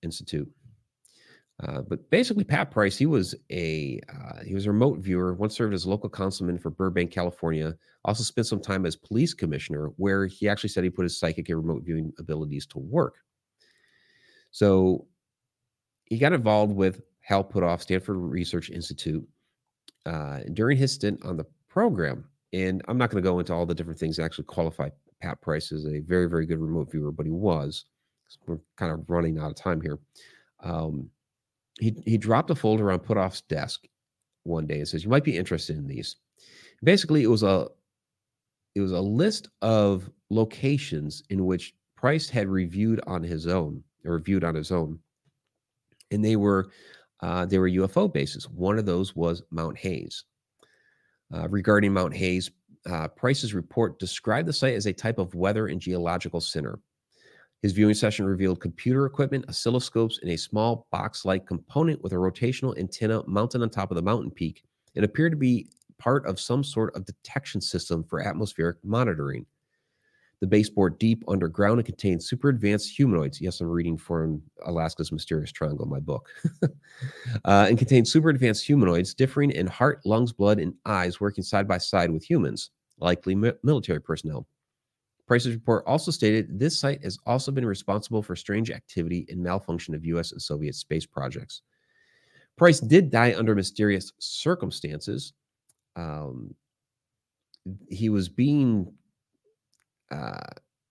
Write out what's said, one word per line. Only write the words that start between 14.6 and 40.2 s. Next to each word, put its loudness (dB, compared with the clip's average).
he -4
got 4
involved 4
with 2
Hal 0
Puthoff, 0
Stanford -2
Research -4
Institute, -6
uh, -8
during 4
his 2
stint -4
on -6
the -8
program, 0
and -2
I'm -2
not 2
gonna 0
go 2
into -4
all 0
the -2
different -8
things -2
that -2
actually -6
qualify -4
Pat -8
Price -4
as -6
a -4
very, 2
very 0
good -2
remote -4
viewer, -4
but -6
he -4
was. -2
We're -6
kind -4
of -8
running 0
out -6
of -14
time -4
here. -6
Um, -6
he, 0
he 2
dropped 2
a 0
folder 2
on 2
Puthoff's -2
desk -8
one -4
day -4
and -6
says, -6
"You -4
might 4
be -2
interested -4
in -8
these." -10
Basically, 4
it 4
was 4
a, 4
it -2
was 0
a 0
list 0
of 4